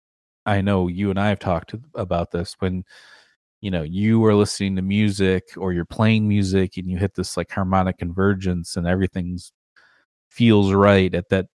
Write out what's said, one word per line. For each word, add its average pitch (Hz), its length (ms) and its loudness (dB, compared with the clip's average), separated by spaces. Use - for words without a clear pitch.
I 101 160 0
know 95 260 0
you 95 220 -4
and 95 100 -4
I 104 100 0
have 98 100 -2
talked 85 340 -4
about 90 380 -4
this, 87 280 -8
when, 92 240 -4
you 101 80 -6
know, 87 120 -2
you 104 440 0
are 107 100 6
listening 101 400 0
to 92 60 -2
music 98 760 0
or 90 160 -6
you're 87 140 -4
playing 110 420 0
music 95 500 0
and 90 120 -10
you 90 80 -4
hit 95 180 -4
this, - 200 -8
like, 85 160 -6
harmonic 92 460 0
convergence 92 760 -2
and 87 120 -4
everything's, 90 640 -4
feels 104 440 4
right 98 400 6
at 87 160 -4
that 95 160 0